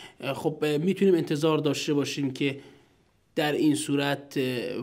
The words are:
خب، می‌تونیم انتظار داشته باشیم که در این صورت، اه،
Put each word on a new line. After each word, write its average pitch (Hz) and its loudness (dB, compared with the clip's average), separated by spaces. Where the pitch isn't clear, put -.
خب، 151 -4
می‌تونیم 185 4
انتظار 156 2
داشته 147 0
باشیم 139 -2
که 135 -4
در 151 0
این 147 4
صورت، 143 -2
اه، 123 -2